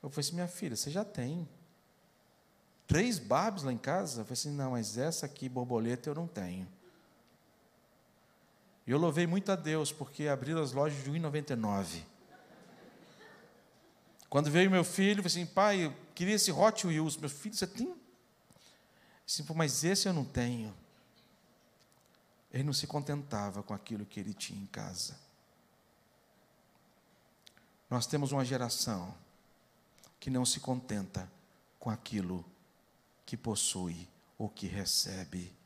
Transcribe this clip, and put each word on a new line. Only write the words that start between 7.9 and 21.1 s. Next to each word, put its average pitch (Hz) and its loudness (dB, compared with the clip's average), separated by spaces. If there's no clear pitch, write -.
E 117 0
eu 135 6
louvei 165 4
muito 190 0
a 190 4
Deus, 156 0
porque 147 -6
abriram 143 0
as 135 -2
lojas 143 0
de 135 -6
um 147 -2
e 165 0
noventa 151 -2
e - 0
nove. 98 0
Quando 147 4
veio 180 8
meu 185 6
filho, 202 4
eu - -2
falei 175 0
assim: - -4
"Pai, 190 4
eu 135 -4
queria 190 2
esse 196 4
Hot 196 4
Wheels." 156 2
"Meu - -6
filho, - -8
você - 0
tem?" 269 -6
Assim, - -2
"Pô, 156 -6
mas 156 2
esse 196 4
eu 185 4
não 147 4
tenho." 120 -2